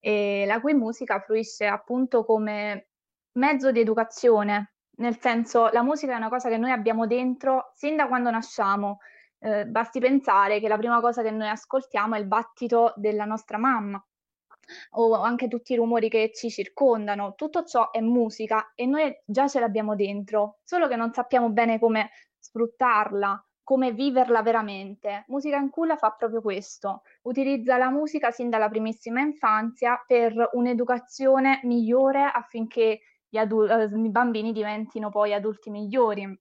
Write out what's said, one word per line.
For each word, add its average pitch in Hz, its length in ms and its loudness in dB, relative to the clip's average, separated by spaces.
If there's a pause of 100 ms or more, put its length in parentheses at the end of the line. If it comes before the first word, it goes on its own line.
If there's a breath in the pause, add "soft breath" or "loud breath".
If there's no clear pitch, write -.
e 202 460 0
la 214 140 0
cui 285 140 0
musica 226 460 -2
fruisce 220 460 -4
appunto 240 580 -2
come 208 640 -2 (440)
mezzo 269 400 2
di 233 80 2
educazione, 220 960 2 (240)
nel 233 200 -2
senso, 233 540 2
la 240 100 2
musica 285 300 -2
è 240 40 -4
una 226 120 -4
cosa 247 200 -4
che 226 80 0
noi 240 160 -2
abbiamo 226 340 0
dentro 254 680 -2
sin 302 220 -4
da 285 120 0
quando 247 220 0
nasciamo. 202 680 -2 (420 loud breath)
Eh, 208 260 -4
basti 226 340 -4
pensare 214 580 4
che 214 80 -4
la 214 100 2
prima 233 240 2
cosa 240 220 0
che 220 80 -2
noi 214 180 -4
ascoltiamo 226 680 -4
è - 20 -4
il 208 80 -4
battito 233 680 0
della 208 280 -2
nostra 214 340 -6
mamma, 214 460 -2 (880 loud breath)
o 226 280 4
anche 240 260 0
tutti 233 260 -6
i 247 40 0
rumori 233 320 2
che 220 260 0
ci 233 160 -8
circondano. 208 840 0
Tutto 311 280 -4
ciò 240 280 0
è 226 80 -2
musica 220 760 0
e 247 120 -4
noi 285 380 0
già 254 220 0
ce 277 140 0
l'abbiamo 214 340 -2
dentro, 202 680 -2
solo 349 240 0
che 254 80 -2
non 226 160 -2
sappiamo 233 380 0
bene 226 280 2
come 220 320 2 (260 soft breath)
sfruttarla, 214 1040 -2 (280)
come 262 240 2
viverla 247 480 2
veramente. 208 840 -4
Musica 277 320 -4
in 277 100 -2
Culla 320 300 -2
fa - 140 0
proprio 226 280 -4
questo, 196 600 -6 (220 soft breath)
utilizza 262 520 0
la 254 140 2
musica 294 400 -2
sin 240 180 -6
dalla 220 220 0
primissima 220 500 -6
infanzia 247 880 0
per 233 460 2
un'educazione 247 1120 2
migliore 247 580 2
affinché 226 800 0 (280 soft breath)
gli - 80 -6
adu-, 214 320 2
eh, 220 240 2
i 220 160 0
bambini 226 440 0
diventino 214 580 -6
poi 208 240 0
adulti 208 340 -6
migliori. 208 580 0 (140)